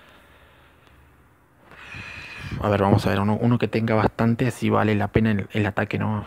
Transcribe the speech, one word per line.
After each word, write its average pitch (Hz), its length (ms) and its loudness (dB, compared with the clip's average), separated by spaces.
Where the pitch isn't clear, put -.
A 107 80 0
ver, 101 140 4
vamos 101 240 4
a 98 40 2
ver. 98 100 0
Uno, 104 200 0
uno 120 180 2
que 110 100 0
tenga 110 260 0
bastante, 113 580 2
si 110 180 -2
vale 107 240 2
la 101 140 0
pena 110 240 2
el, 101 200 -4
el 107 140 0
ataque, 101 320 -2
¿no? 104 280 -2